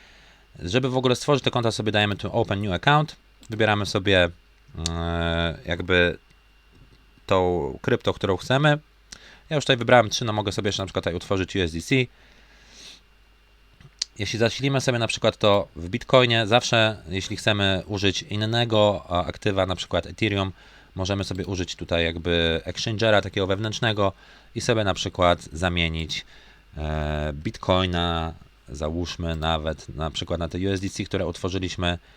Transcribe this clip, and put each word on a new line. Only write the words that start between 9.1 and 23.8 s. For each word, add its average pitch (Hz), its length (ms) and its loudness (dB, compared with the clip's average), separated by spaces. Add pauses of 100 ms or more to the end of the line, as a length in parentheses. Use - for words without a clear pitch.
Ja 160 60 -4
już 139 100 0
tutaj 135 120 2
wybrałem 117 320 6
trzy, - 160 -4
no 107 80 -2
mogę 101 180 0
sobie 98 160 -4
jeszcze 98 160 -2
na 95 40 -4
przykład 92 160 -4
tutaj 85 120 -2
utworzyć 95 400 -2
U 101 40 2
S 85 120 0
D 82 100 -4
C. 139 140 2 (2250)
Jeśli 104 200 -4
zasilimy 127 420 0
sobie 120 180 0
na 113 80 0
przykład - 300 0
to 101 380 2
w 85 140 -10
Bitcoinie, 117 580 2
zawsze 110 640 2
jeśli 95 280 -6
chcemy 98 500 2
użyć 98 340 0
innego, 107 880 2
a, 87 160 0
aktywa, 95 400 0
na 92 100 -2
przykład - 300 -4
Ethereum, 98 460 -2 (440)
możemy 98 280 -2
sobie 92 220 -6
użyć 92 300 -4
tutaj 85 280 -2
jakby 82 640 0
exchangera 107 560 2
takiego 95 260 -2
wewnętrznego 104 640 0 (420)